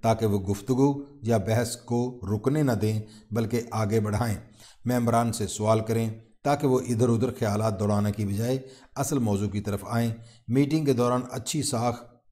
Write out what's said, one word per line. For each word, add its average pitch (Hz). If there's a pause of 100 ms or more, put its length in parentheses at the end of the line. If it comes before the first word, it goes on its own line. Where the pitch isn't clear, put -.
ताकि 113
वो 101
गुफ्तगू 127 (160)
या 113
बहस 110
को 123
रुकने 131
न 135
दें 107 (320)
बल्कि 117 (140)
आगे 110
बढ़ाएं। 104 (500)
मेंबरान 117
से 104
सवाल 107
करें 113 (260)
ताकि 143
वो 127
इधर 120
उधर 117
ख्यालात 107
दौड़ाने 104
की 104
बजाय 117 (340)
असल 143
मौजू 104
की 98
तरफ 101
आएँ। 117 (340)
मीटिंग 143
के 139
दौरान 123 (100)
अच्छी 131
साख - (100)